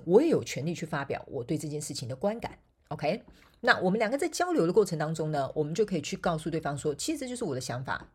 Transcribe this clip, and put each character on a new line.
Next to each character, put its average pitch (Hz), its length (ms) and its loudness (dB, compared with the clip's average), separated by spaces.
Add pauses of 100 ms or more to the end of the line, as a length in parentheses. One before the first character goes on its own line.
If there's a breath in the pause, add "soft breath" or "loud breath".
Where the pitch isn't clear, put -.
我 185 160 8
也 330 80 6
有 151 160 4
权 135 220 -6
利 170 80 -2
去 - 100 -6
发 151 180 -2
表 - 260 -6
我 123 140 -6
对 151 140 0
这 156 100 -6
件 147 140 -6
事 147 140 -8
情 131 120 -8
的 120 80 -6
观 202 240 -2
感， - 200 -10 (300)
OK？ 151 340 -2 (380 loud breath)
那 240 180 6
我 185 100 2
们 190 100 4
两 214 120 2
个 277 80 0
在 349 100 0
交 359 240 0
流 220 140 4
的 175 60 2
过 202 120 8
程 170 140 -2
当 156 160 -2
中 156 160 -2
呢， 139 240 0
我 151 100 0
们 151 100 -4
就 214 120 2
可 190 100 -2
以 147 60 -2
去 - 160 -6
告 175 180 0
诉 156 140 -4
对 156 100 -2
方 147 160 -2
说， 139 180 -2
其 - 180 -4
实 302 60 -4
这 269 80 -6
就 247 80 -6
是 240 80 -8
我 160 120 -2
的 127 60 -4
想 127 220 -6
法， - 320 -6